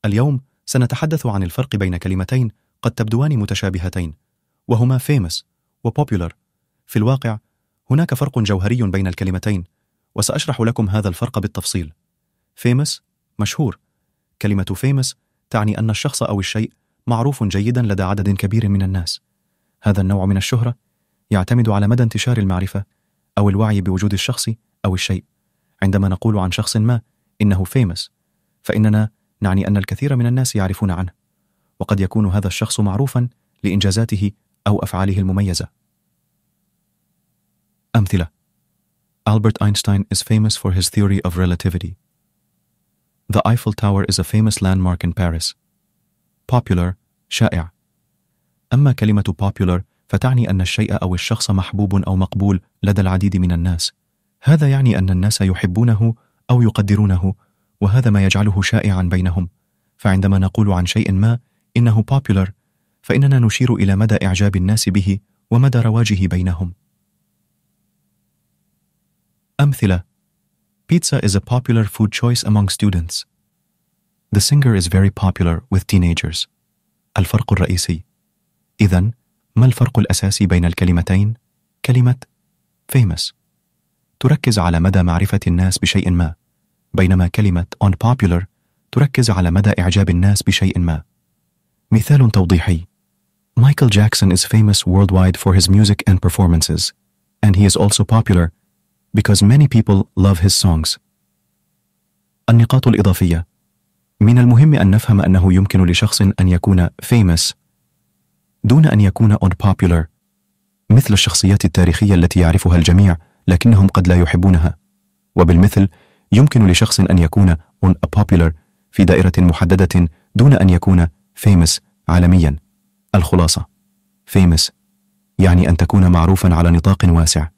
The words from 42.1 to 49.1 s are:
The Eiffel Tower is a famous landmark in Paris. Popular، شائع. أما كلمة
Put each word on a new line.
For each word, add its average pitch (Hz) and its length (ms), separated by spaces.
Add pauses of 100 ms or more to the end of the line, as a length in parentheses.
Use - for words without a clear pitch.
The - 120
Eiffel 113 280
Tower 101 380
is - 80
a 90 40
famous 107 380
landmark 92 420
in 85 100
Paris. 82 400 (1000)
Popular، 90 400 (360)
شائع. 87 420 (1040)
أما 135 180
كلمة 104 420 (100)